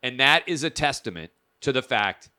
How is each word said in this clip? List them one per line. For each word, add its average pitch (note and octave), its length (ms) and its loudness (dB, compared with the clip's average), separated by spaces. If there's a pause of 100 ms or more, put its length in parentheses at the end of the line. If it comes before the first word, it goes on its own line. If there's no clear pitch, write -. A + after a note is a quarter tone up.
And B2+ 160 -6
that C#3+ 280 4
is D#3 160 -4
a D#3+ 60 -2
testament A2 640 -4 (300)
to C#3+ 100 -2
the B2+ 100 0
fact G#2 580 -2